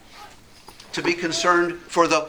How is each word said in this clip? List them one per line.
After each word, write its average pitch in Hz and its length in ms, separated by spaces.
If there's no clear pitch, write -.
to 160 80
be 160 120
concerned 175 760
for 170 180
the 156 220